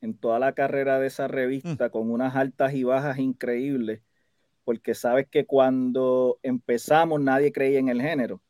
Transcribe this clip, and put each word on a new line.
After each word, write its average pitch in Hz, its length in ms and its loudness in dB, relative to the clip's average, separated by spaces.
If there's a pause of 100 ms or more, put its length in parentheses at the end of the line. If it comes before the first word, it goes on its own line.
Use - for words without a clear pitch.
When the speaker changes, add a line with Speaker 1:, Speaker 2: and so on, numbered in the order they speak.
Speaker 1:
en 110 160 -8
toda 117 220 0
la 135 140 2
carrera 135 480 0
de 135 60 0
esa 135 220 -6
revista, 131 600 -2
Speaker 2:
Mm. - 20 -16
Speaker 1:
con 113 200 -4
unas 131 260 -2
altas 135 380 0
y 131 100 -2
bajas 135 340 0
increíbles, 123 840 -4 (640)
porque 117 300 -2
sabes 127 360 0
que 143 160 0
cuando 127 960 2
empezamos 147 760 0
nadie 135 320 2
creía 135 260 2
en 131 100 0
el 123 140 -2
género. 131 480 -4